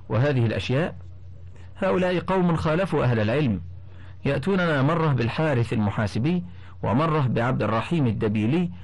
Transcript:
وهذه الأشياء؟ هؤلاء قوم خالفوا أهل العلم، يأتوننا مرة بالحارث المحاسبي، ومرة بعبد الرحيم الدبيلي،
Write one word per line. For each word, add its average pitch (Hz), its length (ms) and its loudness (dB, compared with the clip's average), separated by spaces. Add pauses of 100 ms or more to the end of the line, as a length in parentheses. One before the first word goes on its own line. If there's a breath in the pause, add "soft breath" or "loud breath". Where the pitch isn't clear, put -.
وهذه 123 380 2
الأشياء؟ 123 500 0 (800 loud breath)
هؤلاء 185 420 0
قوم 180 380 2
خالفوا 160 480 0
أهل 123 160 2
العلم، 110 400 0 (640 loud breath)
يأتوننا 170 580 2
مرة 160 300 2
بالحارث 123 600 0
المحاسبي، 113 720 0 (380 loud breath)
ومرة 151 380 2
بعبد 120 420 0
الرحيم 113 440 0
الدبيلي، 113 640 2 (140 loud breath)